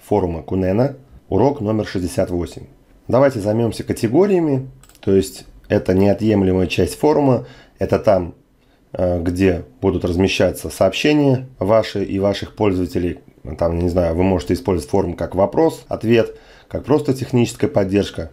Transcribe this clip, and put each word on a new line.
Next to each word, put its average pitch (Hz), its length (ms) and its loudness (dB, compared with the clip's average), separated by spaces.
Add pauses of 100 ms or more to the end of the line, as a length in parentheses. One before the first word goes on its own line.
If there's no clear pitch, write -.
форума 90 400 -2
Кунена. 95 540 0 (340)
Урок 123 320 0
номер 107 240 -2
шестьдесят 90 420 -4
восемь. 87 360 -6 (440)
Давайте 131 320 2
займемся 107 420 -2
категориями. 147 840 0 (320)
То 196 140 0
есть - 320 0 (240)
это 98 240 2
неотъемлемая 95 720 2
часть - 320 -2
форума. 147 480 2 (320)
Это 98 200 0
там, 92 360 0 (580)
э, 90 300 -2
где 87 420 2 (160)
будут 90 240 0
размещаться 90 640 0
сообщения 135 800 0 (100)
ваши 104 460 0
и 95 140 -4
ваших 98 380 -2
пользователей. 90 640 0 (380)
Там, 85 200 0
не 87 100 0
знаю, 85 260 0
вы 90 100 2
можете 92 280 0
использовать 87 380 -2
форум 92 240 0
как 82 200 -8
вопрос, 160 540 0
ответ, 110 480 0 (320)
как - 160 -8
просто 139 300 0
техническая 120 560 -2
поддержка 95 640 -2